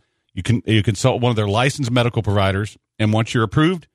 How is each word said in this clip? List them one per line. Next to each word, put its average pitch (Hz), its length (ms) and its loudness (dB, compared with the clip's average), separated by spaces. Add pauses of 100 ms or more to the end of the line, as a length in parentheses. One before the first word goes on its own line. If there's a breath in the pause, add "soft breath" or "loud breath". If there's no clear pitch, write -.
(340)
You 90 100 -10
can, 117 240 0
you 107 160 4
consult 117 380 0
one 123 100 2
of 117 40 -2
their 104 120 -2
licensed 123 420 0
medical 117 320 0
providers, 98 560 -2 (220)
and 107 120 2
once 110 220 0
you're 117 100 2
approved 156 520 0